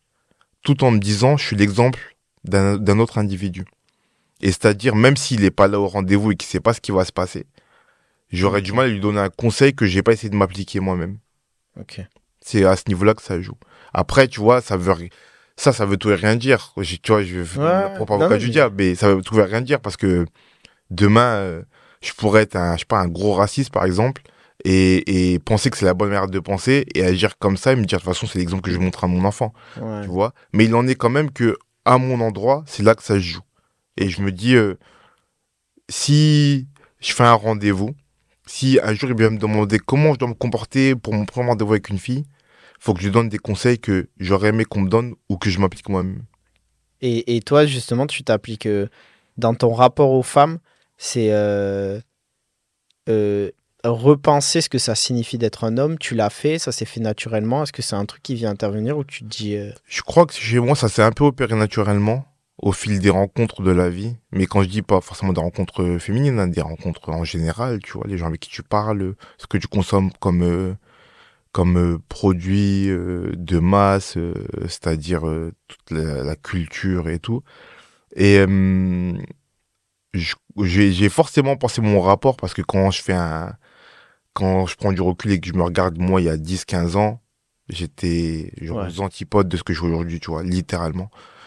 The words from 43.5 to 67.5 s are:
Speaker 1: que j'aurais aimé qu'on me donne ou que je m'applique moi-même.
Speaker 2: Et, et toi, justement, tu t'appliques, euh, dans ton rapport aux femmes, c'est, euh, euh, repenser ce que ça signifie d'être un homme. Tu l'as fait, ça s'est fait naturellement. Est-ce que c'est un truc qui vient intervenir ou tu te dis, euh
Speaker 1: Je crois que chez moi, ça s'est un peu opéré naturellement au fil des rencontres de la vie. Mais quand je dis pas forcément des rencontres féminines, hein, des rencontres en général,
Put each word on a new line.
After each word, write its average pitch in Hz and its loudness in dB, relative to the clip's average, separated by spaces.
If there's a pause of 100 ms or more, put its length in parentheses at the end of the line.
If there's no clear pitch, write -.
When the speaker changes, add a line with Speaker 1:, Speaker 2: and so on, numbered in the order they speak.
Speaker 1:
que 92 -2 (100)
j'aurais 95 2
aimé 110 0
qu'on - -4
me 95 0
donne 113 0 (140)
ou 98 -2
que 101 -2
je 90 -2
m'applique - -2
moi-même. 92 -4 (760)
Speaker 2:
Et, 120 -2
et 113 0
toi, 147 4
justement, 131 -2
tu - -10
t'appliques, 107 -4
euh, 101 -2 (500)
dans 117 0
ton 117 2
rapport 131 4
aux 131 4
femmes, 160 2 (380)
c'est, 110 -2
euh, 101 -2 (1120)
euh, 101 0 (320)
repenser 143 4
ce - -6
que 135 -4
ça 120 -2
signifie 120 -4
d'être 117 -2
un 113 -2
homme. 156 0
Tu - -8
l'as 107 2
fait, 156 -2
ça - -6
s'est - -6
fait - -10
naturellement. 113 -2
Est-ce 139 -8
que - -10
c'est - -6
un 101 -2
truc - -18
qui 131 -6
vient 113 -4
intervenir 107 -4
ou 143 -4
tu 139 -14
te 110 -16
dis, 104 -6
euh 104 -8 (140)
Speaker 1:
Je - -10
crois - 4
que - -6
chez 113 -2
moi, 120 2
ça 123 0
s'est - 0
un 113 6
peu 143 0
opéré 127 0
naturellement 107 0 (360)
au 98 2
fil 101 -2
des 98 4
rencontres 98 0
de 92 2
la 90 2
vie. 101 -8 (160)
Mais 95 0
quand 98 2
je 92 0
dis 101 -4
pas 95 0
forcément - -4
des 87 -2
rencontres 87 -4
féminines, 120 -2
hein, 95 0
des 85 -2
rencontres 80 -8
en 80 -4
général, 101 -4